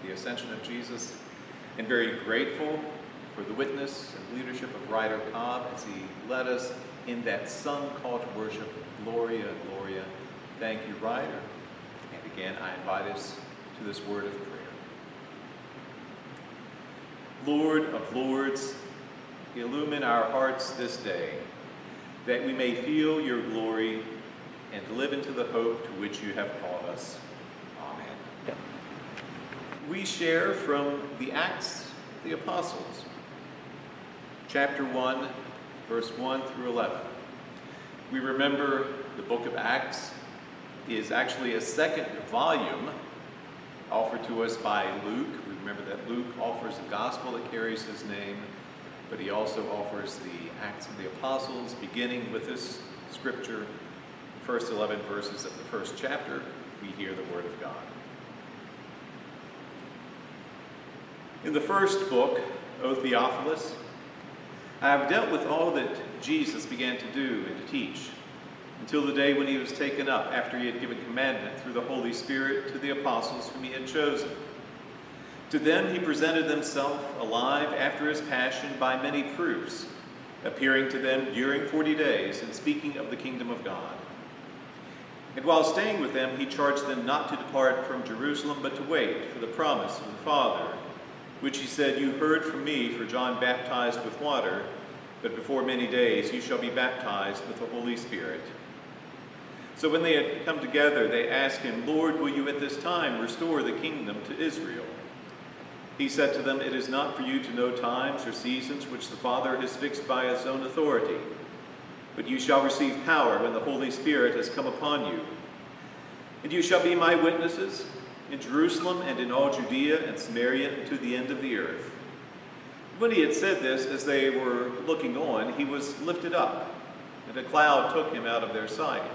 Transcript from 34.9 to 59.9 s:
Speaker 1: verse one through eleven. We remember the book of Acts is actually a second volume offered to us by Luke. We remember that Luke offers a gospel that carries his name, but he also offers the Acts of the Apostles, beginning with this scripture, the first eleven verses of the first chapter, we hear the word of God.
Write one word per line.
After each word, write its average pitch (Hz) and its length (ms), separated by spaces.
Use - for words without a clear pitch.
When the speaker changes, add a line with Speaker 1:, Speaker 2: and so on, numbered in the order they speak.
Speaker 1:
verse 117 280
one 131 260
through 123 260
eleven. 113 320
We 131 60
remember 139 680
the - 60
book 117 220
of - 100
Acts 117 560
is 110 240
actually 123 440
a 110 60
second - 460
volume 135 600
offered 113 340
to 113 180
us 110 140
by 104 280
Luke. 120 220
We 98 120
remember 101 240
that 101 260
Luke 120 180
offers 110 400
a 90 100
gospel 123 440
that 117 180
carries 113 320
his 107 220
name, 101 320
but - 100
he 95 100
also 107 420
offers 104 440
the 85 500
Acts - 220
of 101 100
the 95 100
Apostles, 127 680
beginning 120 560
with 110 140
this - 340
scripture, 117 480
the - 60
first 117 260
eleven 104 300
verses 101 440
of 92 120
the - 80
first 104 320
chapter, 135 440
we 101 80
hear 95 240
the 90 100
word 87 120
of 87 140
God. - 160